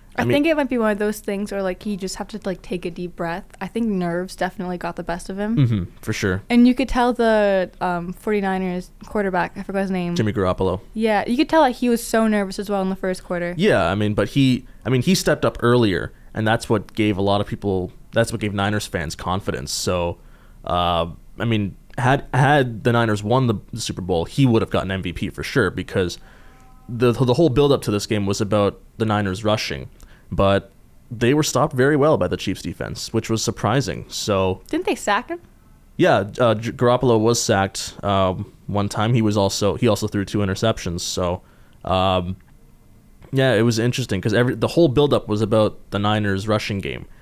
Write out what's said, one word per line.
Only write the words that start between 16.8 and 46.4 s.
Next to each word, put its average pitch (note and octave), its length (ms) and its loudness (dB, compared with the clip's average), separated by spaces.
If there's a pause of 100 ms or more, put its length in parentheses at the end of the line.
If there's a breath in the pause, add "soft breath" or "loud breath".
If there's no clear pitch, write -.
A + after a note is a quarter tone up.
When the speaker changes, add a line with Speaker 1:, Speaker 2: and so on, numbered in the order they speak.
Speaker 1:
gave G#2 240 0
a G2 40 -4
lot G2 200 2
of - 60 -6
people, F#2+ 440 -4 (200)
that's - 200 0
what G#2+ 100 -6
gave G#2 120 -2
Niners G2+ 320 0
fans E2 300 -6
confidence. F2 560 -4
So, F2 460 -2 (480 soft breath)
uh, F2 420 0 (320)
I G#2+ 60 -2
mean, G#2 300 -2 (220)
had, B2+ 360 2
had C3 500 2
the A#2+ 80 4
Niners A2 320 2
won A#2+ 240 2
the, A2 80 2 (160)
the A2+ 100 -10
Super - 200 -6
Bowl, F2 240 0
he C#3 200 2
would A2+ 160 4
have F#2 100 -2
gotten F#2+ 200 -2
M F#2+ 100 -4
V F2+ 120 -4
P F#2+ 180 -6
for C#2+ 120 -10
sure, G2+ 280 0
because F2+ 480 -4 (680 soft breath)
the, A#2+ 260 2
the B2 200 2
whole D#3+ 160 4
build-up C#3 340 4
to - 80 -2
this G#2 140 0
game G2+ 220 -2
was G2+ 140 -2
about G2+ 380 0 (180)
the A2+ 80 0
Niners G#2 380 0
rushing. G#2 460 -2 (420 soft breath)
But G2 400 2 (400)
they A#2 240 2
were D#3 80 2
stopped D3 320 0
very C3+ 200 4
well C#3+ 220 4
by F2+ 100 0
the F2+ 100 -4
Chiefs - 260 -6
defense, - 500 -8
which A2+ 160 -2
was A2 140 -2
surprising. G#2 640 -2
So F#2+ 600 -2
Speaker 2:
Didn't D#4+ 200 -4
they D#4+ 80 0
sack - 340 -2
him? E4+ 100 -8 (560)
Speaker 1:
Yeah, A2 440 2
uh, A2+ 160 4
G-, A2 160 -6
Garoppolo A#2+ 480 4
was A#2 200 4
sacked, - 640 -2
um, G2 480 0 (140)
one G2+ 240 -2
time. A2 240 0
He A2+ 80 4
was G#2+ 160 2
also, G2 380 2
he A#2+ 120 2
also G#2 200 2
threw G2 180 -2
two G#2+ 140 -2
interceptions. F#2+ 600 -2
So, F2+ 420 -4 (420 soft breath)
um, F#2 500 0 (960)
yeah, C3 220 2
it G#2 80 4
was A#2 160 2
interesting A2+ 440 -2
'cause G#2+ 120 0
every, B2 220 2
the A2+ 140 -2
whole E3+ 180 4
buildup B2+ 400 2
was G#2 160 0
about G#2+ 340 2 (140)
the G2+ 80 -4
Niners G#2 480 0